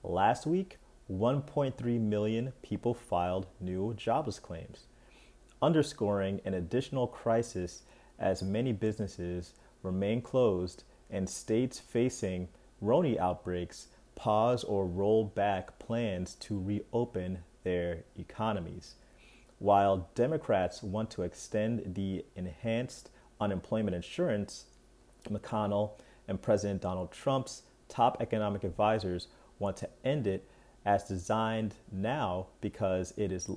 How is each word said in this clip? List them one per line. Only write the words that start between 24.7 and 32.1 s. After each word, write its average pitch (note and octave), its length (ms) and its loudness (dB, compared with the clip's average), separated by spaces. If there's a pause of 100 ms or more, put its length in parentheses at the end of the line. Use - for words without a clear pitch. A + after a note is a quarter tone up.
McConnell G#2 640 0 (360)
and G2 140 -4
President G2+ 380 2
Donald F#2 320 -4
Trump's - 520 -2 (240)
top - 340 4
economic G#2 420 0
advisors G2+ 640 2 (300)
want G2 200 -2
to - 120 -8 (160)
end C3+ 220 2
it F#2+ 200 0 (380)
as G2+ 180 4
designed A2 720 0 (180)
now G2 540 0 (160)